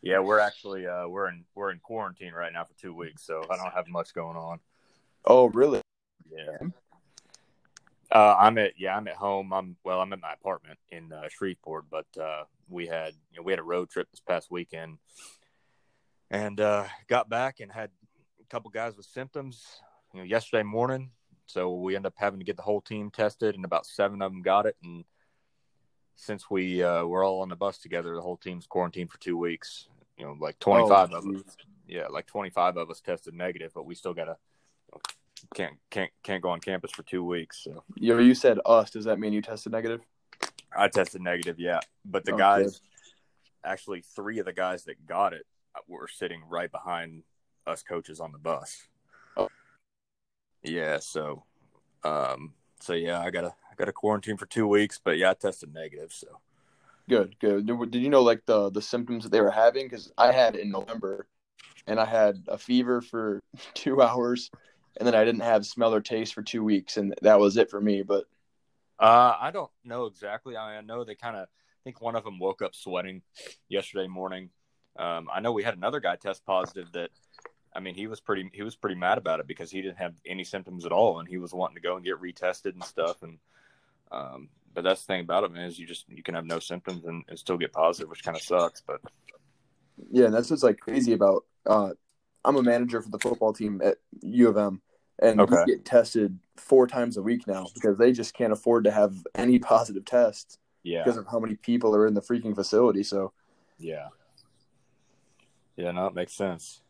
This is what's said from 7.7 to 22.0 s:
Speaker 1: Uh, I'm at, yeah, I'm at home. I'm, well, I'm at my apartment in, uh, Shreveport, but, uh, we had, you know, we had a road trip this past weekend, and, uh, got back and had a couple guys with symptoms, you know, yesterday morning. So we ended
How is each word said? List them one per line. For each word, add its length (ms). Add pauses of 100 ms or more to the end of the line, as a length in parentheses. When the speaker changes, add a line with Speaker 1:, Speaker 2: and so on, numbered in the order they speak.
Speaker 1:
Uh, 280
I'm 180
at, 220
yeah, 160
I'm 140
at 80
home. 340
I'm, 320
well, 180
I'm 120
at 80
my 120
apartment 460 (100)
in, 220
uh, 180
Shreveport, 600
but, 160 (120)
uh, 260 (260)
we 180
had, 260 (180)
you 60
know, 60
we 80
had 80
a 40
road 260
trip 200
this 120
past 280
weekend, 480 (1300)
and, 300
uh, 240 (220)
got 220
back 300
and 120
had 200 (500)
a 40
couple 260
guys 240
with 100
symptoms, 600 (480)
you 80
know, 40
yesterday 380
morning. 480 (340)
So 300
we 200
ended 120